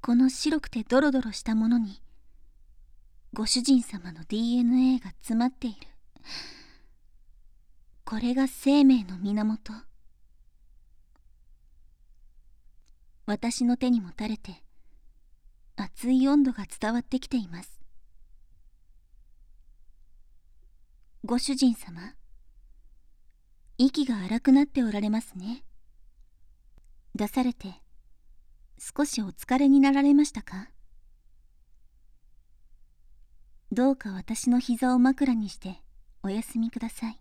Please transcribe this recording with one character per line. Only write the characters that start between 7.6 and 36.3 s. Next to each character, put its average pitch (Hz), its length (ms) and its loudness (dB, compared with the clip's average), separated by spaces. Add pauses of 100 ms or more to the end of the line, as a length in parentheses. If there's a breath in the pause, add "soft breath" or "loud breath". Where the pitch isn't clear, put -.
こ 220 160 -6
れ 240 140 -2
が 269 140 2
生 285 360 2
命 254 220 6
の 185 120 -12
源。 214 540 -4 (3500)
私 233 380 -4
の 247 140 2
手 254 120 -2
に 240 120 2
も 175 100 -12
た 214 160 -8
れ 214 80 -4
て、 - 280 -18 (1120)
熱 226 340 -6
い 262 160 4
温 285 160 4
度 262 80 2
が 202 140 -8
伝 - 280 -4
わ 240 60 0
っ 233 40 -6
て 262 180 -4
き - 80 -16
て 262 80 -2
い 202 100 -4
ま 170 160 -12
す。 - 160 -18 (3500)
ご 240 160 0
主 269 160 -4
人 254 180 4
様、 175 420 -14 (1600)
息 277 280 2
が 233 200 -2
荒 214 160 -4
く 277 100 4
な 277 120 8
っ - 20 4
て 269 180 -2
お 220 80 0
ら 208 80 -2
れ 208 100 -2
ま 220 120 0
す - 160 -16
ね。 214 260 -10 (1500)
出 208 120 -4
さ 254 160 -2
れ 247 100 0
て、 - 280 -14 (960)
少 - 280 -4
し - 160 -6
お 190 100 -8
疲 - 260 -4
れ 277 120 6
に 277 100 8
な 277 140 6
ら 277 80 2
れ 285 120 6
ま 294 120 6
し - 80 -10
た 214 80 -10
か？ 190 280 -14 (3000)
ど 254 200 4
う 269 40 2
か 214 160 -10
私 208 380 -6
の 247 100 4
膝 254 340 0
を 254 60 4
枕 262 340 2
に 214 160 -2
し - 80 -16
て 185 240 -14 (420)
お 196 60 -6
休 226 300 -6